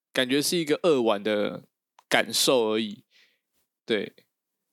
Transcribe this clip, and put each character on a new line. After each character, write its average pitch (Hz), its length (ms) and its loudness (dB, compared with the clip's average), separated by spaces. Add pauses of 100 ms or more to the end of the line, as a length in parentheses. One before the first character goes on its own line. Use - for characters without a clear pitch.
(140)
感 131 120 0
觉 135 140 0
是 143 160 -2
一 170 80 -2
个 147 200 -2
扼 147 180 4
腕 104 200 0
的 104 420 -4 (440)
感 113 240 2
受 117 380 2
而 110 80 0
已。 107 260 -6 (800)
对， 104 300 -4 (580)